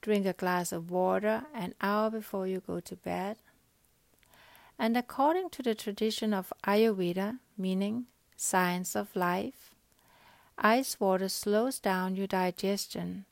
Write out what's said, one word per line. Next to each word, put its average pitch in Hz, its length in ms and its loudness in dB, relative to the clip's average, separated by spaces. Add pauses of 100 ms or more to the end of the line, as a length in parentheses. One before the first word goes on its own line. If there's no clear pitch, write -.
Drink 208 240 2
a 185 80 2
glass 180 380 0
of 170 180 -6
water 190 540 2 (100)
an 214 280 -6
hour 208 280 2
before 208 380 -4
you 185 180 -2
go 175 140 -4
to 180 160 -12
bed. 180 420 -6 (1400)
And 226 180 2
according 311 560 2
to - 120 -12
the 226 120 2
tradition 214 580 -2
of 190 200 -2 (120)
Ayurveda, 202 760 2 (180)
meaning 196 480 0 (300)
science 180 600 0
of 208 200 -4
life, 185 600 -2 (840)
ice 233 420 2
water 190 300 2
slows 220 500 0
down 185 360 0
your 196 120 -4
digestion 185 1040 -2